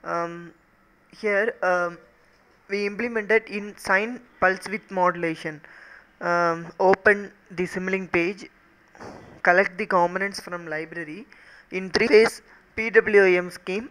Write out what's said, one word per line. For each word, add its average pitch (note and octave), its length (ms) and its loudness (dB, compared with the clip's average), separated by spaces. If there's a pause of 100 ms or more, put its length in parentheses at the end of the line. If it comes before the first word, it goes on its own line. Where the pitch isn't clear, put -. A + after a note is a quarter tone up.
Um, E3+ 480 -8 (640)
here, G#3 420 0
um, F3 360 0 (720)
we G3+ 160 -2
implemented A3 640 0
in G3+ 280 -10
sine A3 440 -2 (180)
pulse F#3+ 300 0
width G3+ 200 -10
modulation. E3+ 720 -2 (640)
Um, E3+ 580 0
open G3 500 4 (220)
the F3+ 120 -4
Simulink F#3 500 -6
page, F#3 360 -2 (920)
collect F3+ 360 2
the G#3 80 -4
components F#3 540 0
from F3 260 -14
library. D#3+ 600 -12 (440)
In F#3+ 180 -8
three-phase A3+ 520 4 (360)
P A3+ 120 -4
W G#3 340 6 (140)
M F3+ 140 -4
scheme G3+ 400 -8